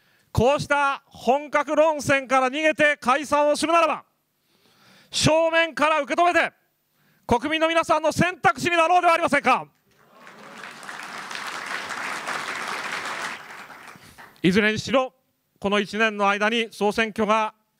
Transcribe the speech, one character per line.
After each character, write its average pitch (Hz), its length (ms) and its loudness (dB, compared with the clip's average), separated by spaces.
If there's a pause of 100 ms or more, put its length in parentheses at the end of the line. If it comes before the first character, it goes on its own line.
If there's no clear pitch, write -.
(320)
こ 262 240 2
う 277 40 -6
し - 60 -8
た 277 400 0
本 277 440 -2
格 294 260 0
論 302 260 2
戦 269 240 0
か 269 140 2
ら 262 80 2
逃 285 140 -4
げ 311 120 4
て 294 260 2
解 269 240 0
散 294 240 2
を 294 80 2
す 302 100 -2
る 320 60 0
な 339 100 6
ら 320 40 4
ば、 226 180 -4 (1080)
正 320 400 2
面 330 240 0
か 294 140 0
ら 311 120 2
受 277 140 -4
け 320 60 0
止 349 40 6
め 349 80 4
て、 320 200 0 (720)
国 240 240 0
民 311 100 -2
の 320 80 2
皆 330 160 2
さ 320 140 2
ん 311 40 0
の 311 100 2
選 359 260 -2
択 311 220 0
肢 359 80 -2
に 349 80 2
な 320 120 4
ろ 359 100 4
う - 20 6
で 349 60 2
は 330 80 6
あ - 20 4
り 339 60 -2
ま 302 60 0
せ 285 100 2
ん - 40 0
か。 202 240 2 (4000)
い 180 80 4
ず 196 100 2
れ 214 120 2
に 220 60 -4
し - 120 -8
ろ、 262 240 0 (440)
こ 196 120 -4
の 208 80 2
一 202 180 -4
年 214 200 0
の 202 120 0
間 208 220 0
に 226 220 -2
総 202 180 0
選 220 200 -2
挙 220 140 -4
が 214 300 0 (260)